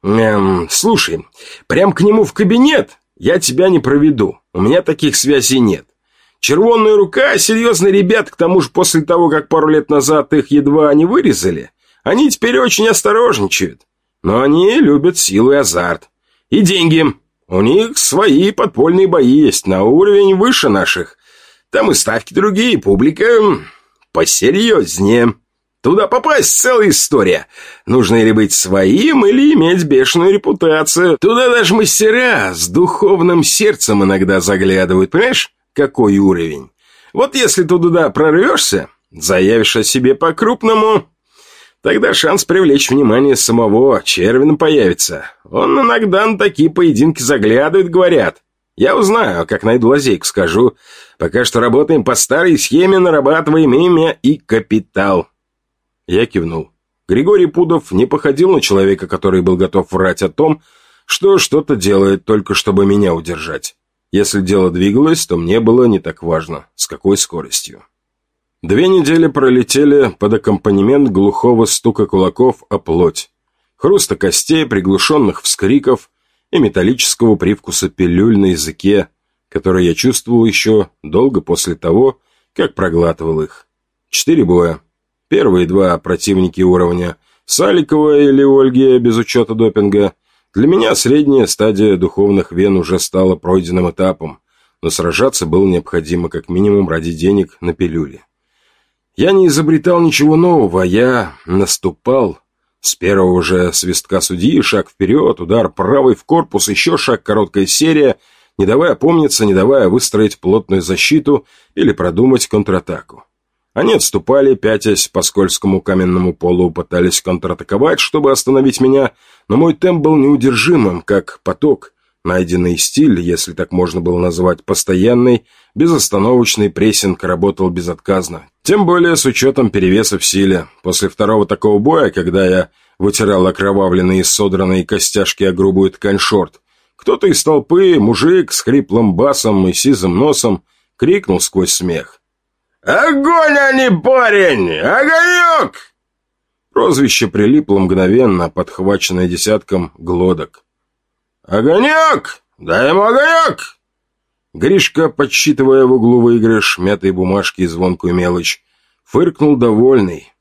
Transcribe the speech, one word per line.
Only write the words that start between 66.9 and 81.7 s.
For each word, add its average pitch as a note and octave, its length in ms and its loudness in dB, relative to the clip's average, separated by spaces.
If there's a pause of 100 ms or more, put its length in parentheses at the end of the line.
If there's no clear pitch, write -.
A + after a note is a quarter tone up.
скоростью. - 640 -10 (800)
Две D3+ 260 0
недели E3 400 2
пролетели C3+ 920 2
под G#2 160 0
аккомпанемент G#2+ 760 0
глухого G#2+ 560 0
стука G#2+ 420 -2
кулаков F#2+ 640 0
о G2+ 100 -4
плоть, E2 520 -2 (440)
хруста F3+ 400 0
костей, D3+ 500 -2
приглушенных G2 760 -2
вскриков C3 680 -2 (420)
и F3+ 80 -2
металлического A2 760 0
привкуса - 540 -4
пилюль F#2 480 0
на G2 100 2
языке, F2 640 -2 (400)
который F#2 360 0
я E2+ 80 2
чувствовал A#2 520 0
еще G#2+ 440 0 (140)
долго F#2+ 380 -2
после E2 340 -6